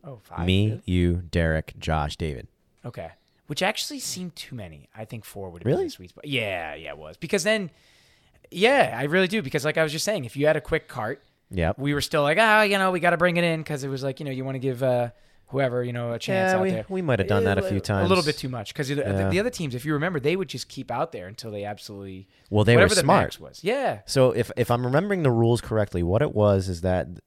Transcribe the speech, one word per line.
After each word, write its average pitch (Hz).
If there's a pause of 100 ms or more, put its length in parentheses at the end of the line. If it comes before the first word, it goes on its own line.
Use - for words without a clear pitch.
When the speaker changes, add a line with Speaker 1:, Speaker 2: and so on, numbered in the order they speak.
Speaker 1:
Oh, 135
five, 85
Speaker 2:
Me, 98
Speaker 1:
really? 110
Speaker 2:
you, 87 (160)
Derek, 80
Josh, 76
David. 73 (380)
Speaker 1:
Okay. 87 (360)
Which -
actually 226
seemed 180
too -
many. 82
I 110
think 113
four 95
would 85
have -
Speaker 2:
Really? 202
Speaker 1:
been 381
the 294
sweet -
spot. -
Yeah, 95
yeah, 76
it 73
was. 78
Because 170
then, 208 (800)
yeah, 202
I 131
really 180
do. 208
Because 135
like 151
I 165
was 156
just 156
saying, 202
if 117
you 139
had 156
a 151
quick -
cart, 117 (280)
Speaker 2:
Yep. 87
Speaker 1:
we 143
were 143
still 151
like, 151
"Ah, 214
you 202
know, 190
we 180
gotta 170
bring 175
it 175
in," 160
'cause 143
it 139
was 135
like, 135
you 160
know, 135
you 131
wanna 135
give, 127
uh, 123 (380)
whoever, 123
you 123
know, 120
a 117
chance 190
Speaker 2:
Yeah, 185
Speaker 1:
out 185
Speaker 2:
we, 190
Speaker 1:
there. 214
Speaker 2:
we 190
might 131
have -
done -
that 196
a -
Speaker 1:
It, 190
Speaker 2:
few 101
Speaker 1:
a 98
little 185
Speaker 2:
times. 175
Speaker 1:
bit 151
too 139
much 120
'cause 139
the, 139
Speaker 2:
Yeah. 98
Speaker 1:
the 95
other 233
teams, 143
if 120
you 156
remember, 156
they 143
would 185
just -
keep -
out 127
there 92
until 113
they 101
absolutely 98 (240)
Speaker 2:
Well, 104
they 117
were 123
Speaker 1:
whatever 202
the 180
Speaker 2:
smart. 143
Speaker 1:
max -
was. 67
Yeah. 202
Speaker 2:
So 127
if, 113
if 120
I'm 120
remembering 175
the 139
rules 117
correctly, 104
what 90
it 147
was 101
is 87
that 90 (180)